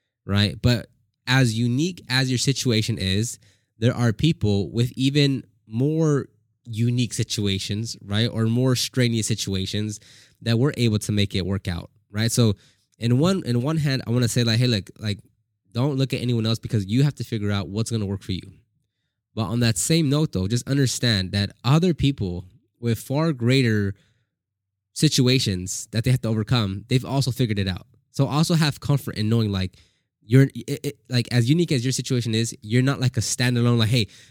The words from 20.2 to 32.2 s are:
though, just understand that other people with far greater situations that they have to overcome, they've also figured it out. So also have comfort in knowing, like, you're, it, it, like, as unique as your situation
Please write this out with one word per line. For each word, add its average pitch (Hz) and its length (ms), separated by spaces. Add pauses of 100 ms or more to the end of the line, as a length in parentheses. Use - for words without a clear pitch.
though, 92 140
just 120 220
understand 117 640
that 101 200 (120)
other 165 300
people 98 500 (360)
with 117 180
far 156 340
greater 117 600 (1000)
situations 123 1000
that 110 120
they 123 60
have 127 120
to 110 60
overcome, 107 600
they've 127 160
also 127 260
figured 110 280
it 95 100
out. 90 180 (240)
So 143 160
also 151 280
have 151 260
comfort - 360
in 107 120
knowing, 110 240
like, 92 240 (540)
you're, 135 240
it, 139 300
it, 143 140 (100)
like, 123 240
as 120 160
unique 165 240
as 123 120
your 131 80
situation 120 420